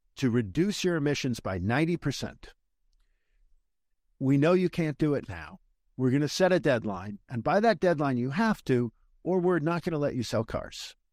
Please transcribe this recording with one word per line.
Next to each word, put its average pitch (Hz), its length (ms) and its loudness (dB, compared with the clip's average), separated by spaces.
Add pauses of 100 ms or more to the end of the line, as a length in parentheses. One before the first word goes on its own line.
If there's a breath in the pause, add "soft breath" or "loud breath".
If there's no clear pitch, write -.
(160)
to 131 140 0
reduce 123 540 0
your 175 100 2
emissions 143 460 -2
by 95 180 -4
ninety 143 380 0
percent. - 540 -6 (1700)
We 139 180 4
know 156 140 4
you 185 160 4
can't 156 280 -4
do 151 180 0
it - 140 -6
now. 85 300 -14 (380)
We're 127 140 0
gonna 143 180 2
set 185 240 2
a 175 80 4
deadline, 107 580 -2 (100)
and 117 140 -6
by 180 180 2
that 220 200 2
deadline, 147 380 2
you 123 120 -2
have 214 360 0
to, 123 260 2 (320)
or 185 160 0
we're 175 180 2
not 165 240 -2
gonna 160 160 -2
let 143 160 -2
you 127 80 -2
sell 110 220 -2
cars, - 500 -10 (180)